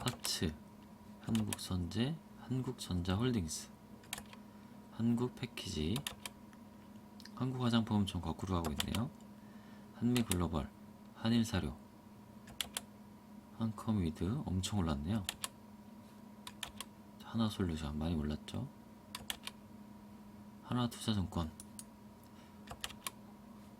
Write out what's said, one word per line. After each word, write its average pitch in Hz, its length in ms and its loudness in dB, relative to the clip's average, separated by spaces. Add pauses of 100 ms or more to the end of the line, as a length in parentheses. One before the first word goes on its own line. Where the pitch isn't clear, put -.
파츠, - 520 2 (680)
한국선제, 104 960 4 (340)
한국전자홀딩스, 110 1160 4 (1200)
한국패키지, 113 1040 4 (1400)
한국화장품 117 600 6
엄청 95 220 6
거꾸로 82 340 2
가고 80 180 4
있네요. 78 360 0 (840)
한미글로벌, 90 760 4 (460)
한일사료, 110 640 4 (1800)
한컴위드 107 880 2
엄청 95 340 2
올랐네요. 82 440 4 (2000)
하나솔루션 85 760 2
많이 80 200 4
올랐죠. 76 500 0 (2000)
하나투자증권 104 880 2 (2250)